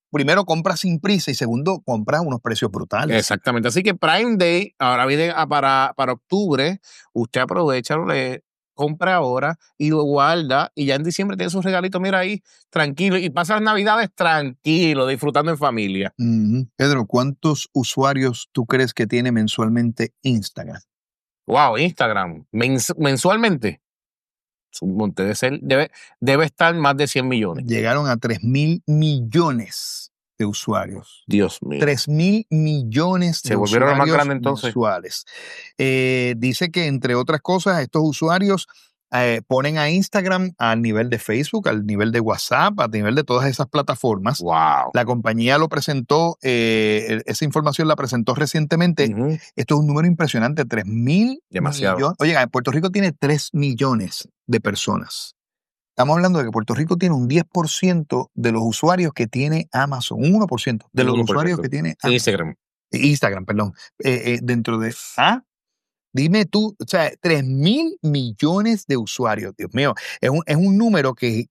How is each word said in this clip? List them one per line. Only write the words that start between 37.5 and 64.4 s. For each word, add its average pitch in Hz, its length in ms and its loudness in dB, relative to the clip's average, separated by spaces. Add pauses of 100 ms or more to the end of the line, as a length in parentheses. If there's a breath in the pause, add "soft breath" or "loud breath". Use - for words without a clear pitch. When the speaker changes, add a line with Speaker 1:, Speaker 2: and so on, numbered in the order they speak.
Speaker 1:
estos 156 220 0
usuarios, 175 640 0 (460 soft breath)
eh, 120 340 2
ponen 139 300 0
a 151 140 0
Instagram 185 640 0
al 113 240 0
nivel 113 300 0
de 117 80 -2
Facebook, 147 500 -2
al 107 160 0
nivel 107 260 0
de 117 100 0
WhatsApp, 139 600 0
al 120 100 -2
nivel 107 260 0
de 151 80 2
todas 127 260 0
esas 131 180 -4
plataformas. 127 720 -2
Speaker 2:
Wow. 78 540 2
Speaker 1:
La 123 100 2
compañía 117 540 2
lo 160 100 2
presentó, 147 720 0
eh, 110 840 0
e-, - 40 -6
esa 123 140 -4
información 151 440 0
la 151 80 2
presentó 123 380 -2
recientemente. 151 800 2
Speaker 2:
Ujú. 135 240 -2 (200 loud breath)
Speaker 1:
Esto 131 180 0
es 147 60 4
un 151 80 4
número 151 200 2
impresionante, 147 560 0
tres 110 220 -4
mil 156 640 0
Speaker 2:
Demasiado. 92 460 0
Speaker 1:
millones. 139 240 0
Oiga, 139 260 2
Puerto 123 240 -2
Rico 160 200 0
tiene 190 220 2
tres 143 400 -2
millones 131 720 0 (200)
de 117 140 0
personas. - 760 -6 (640)
Estamos 147 200 2
hablando 180 220 2
de 139 80 0
que 117 60 -4
Puerto 113 220 -2
Rico 160 220 0
tiene 175 180 2
un 123 140 2
diez 165 160 2
por 165 240 -2
ciento 165 640 0
de 117 180 0
los 113 120 0
usuarios 160 480 2
que 117 140 -2
tiene 156 460 -2
Amazon, 131 500 -4
un 175 140 4
uno 214 100 2
por 123 140 -2
ciento 117 320 -4
de 131 120 0
los 127 100 2
Speaker 2:
Uno 117 100 2
por - 20 0
ciento. 104 140 0
Speaker 1:
usuarios 170 200 0
que 135 80 -4
tiene 143 220 -4 (100)
Amazon. - 120 2
Speaker 2:
Instagram. 95 420 0 (380)
Speaker 1:
Instagram, 127 520 0
perdón. 104 300 -2 (240 loud breath)
Eh, 127 240 0 (120)
eh, 117 80 -2